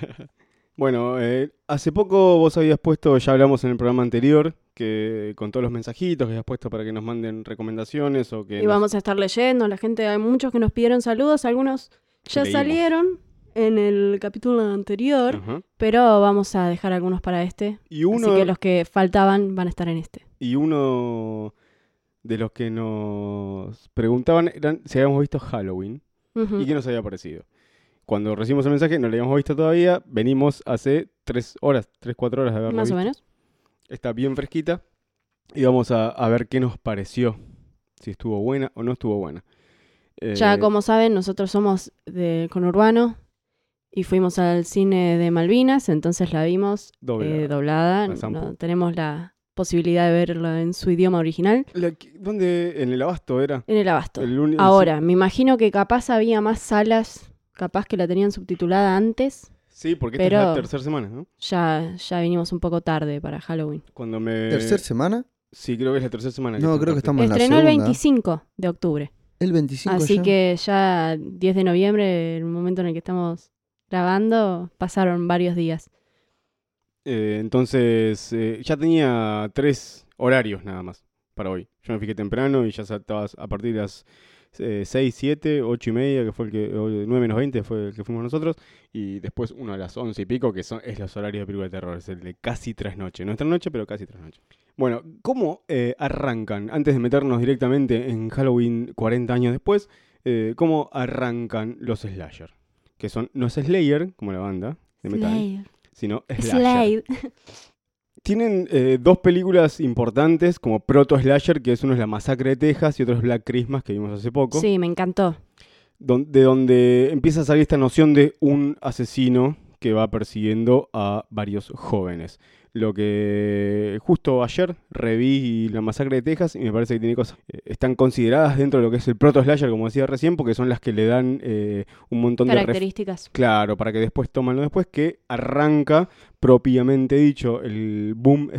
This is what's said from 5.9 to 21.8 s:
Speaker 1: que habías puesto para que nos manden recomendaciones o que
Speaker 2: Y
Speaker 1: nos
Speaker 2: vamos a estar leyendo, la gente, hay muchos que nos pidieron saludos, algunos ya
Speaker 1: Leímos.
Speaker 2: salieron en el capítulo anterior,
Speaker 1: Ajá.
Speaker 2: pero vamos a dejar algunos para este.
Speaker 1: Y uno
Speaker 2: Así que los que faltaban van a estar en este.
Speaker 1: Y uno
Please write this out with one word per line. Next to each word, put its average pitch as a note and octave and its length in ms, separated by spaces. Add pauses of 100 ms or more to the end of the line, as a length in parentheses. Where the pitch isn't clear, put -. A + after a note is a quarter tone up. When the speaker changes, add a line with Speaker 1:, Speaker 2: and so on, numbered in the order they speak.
Speaker 1:
que A2+ 60
habías A2+ 100
puesto B2 260
para A2 140
que A2 80
nos A2 100
manden A2+ 420
recomendaciones A2+ 880
o A2 140
que G#2 140
Speaker 2:
Y - 20
Speaker 1:
nos G#3 60
Speaker 2:
vamos G#3 260
a G#3 40
estar G3 200
leyendo, A#3+ 480
la G3+ 100
gente, A3 300
hay G#3 120
muchos B3 340
que A#3+ 80
nos A3 100
pidieron A#3+ 320
saludos, C#4 440
algunos C4 440 (360)
ya - 180
Speaker 1:
Leímos. G#3 160
Speaker 2:
salieron E4 460 (500)
en A3 200
el G3+ 440
capítulo A3+ 420 (100)
anterior, A#3+ 720
Speaker 1:
Ajá. A#2+ 200 (160)
Speaker 2:
pero A3 420
vamos G3+ 340
a F3+ 140
dejar F3 240
algunos F3+ 300
para F3+ 200
este. G#3 460
Speaker 1:
Y D#3 160
uno A3 240
Speaker 2:
Así G3 80
que F#3+ 80
los F3+ 160
que F3+ 280
faltaban G3 680
van F3+ 100
a F3 40
estar F3 180
en E3 100
este. - 280 (120)
Speaker 1:
Y B2 160
uno B2 1000 (680)